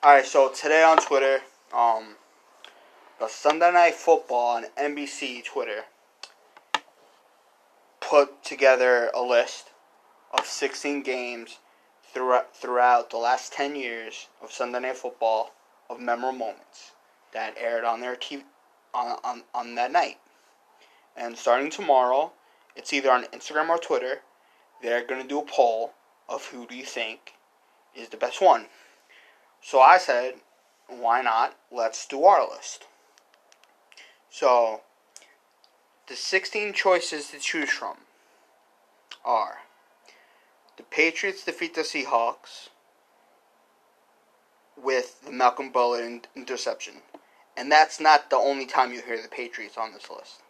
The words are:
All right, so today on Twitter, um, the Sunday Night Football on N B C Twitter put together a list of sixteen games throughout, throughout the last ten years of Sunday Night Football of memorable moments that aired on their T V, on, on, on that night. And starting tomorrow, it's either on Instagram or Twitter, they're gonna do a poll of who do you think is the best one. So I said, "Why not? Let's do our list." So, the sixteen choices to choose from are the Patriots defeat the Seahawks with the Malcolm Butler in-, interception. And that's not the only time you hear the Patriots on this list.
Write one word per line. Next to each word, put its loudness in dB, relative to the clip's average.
All 12
right, 8
so 4
today 2
on 8
Twitter, 2
um, 0
the -4
Sunday 2
Night 6
Football 2
on -8
N -2
B -6
C -10
Twitter -6
put 2
together 4
a -2
list 0
of -2
sixteen -6
games -10
throughout, -2
throughout 0
the -8
last -2
ten -6
years -12
of -20
Sunday -6
Night -6
Football -4
of -12
memorable -4
moments -12
that -10
aired -4
on -2
their -6
T -12
V, -14
on, -4
on, -8
on -8
that -2
night. -2
And -10
starting 0
tomorrow, 0
it's -12
either 2
on 4
Instagram -4
or 0
Twitter, -4
they're -2
gonna -8
do -4
a -6
poll 0
of -10
who -16
do -16
you -14
think -10
is -16
the -16
best -4
one. 6
So 2
I 10
said, -2
"Why 0
not? 0
Let's -6
do -6
our 6
list." -16
So, 2
the -16
sixteen -4
choices 0
to -18
choose -4
from -6
are -2
the -20
Patriots -2
defeat -8
the -4
Seahawks -4
with -4
the -16
Malcolm -2
Butler 0
in-, -14
interception. -10
And -4
that's 4
not 4
the 2
only 0
time 0
you -12
hear -8
the -14
Patriots -14
on -8
this -20
list. -20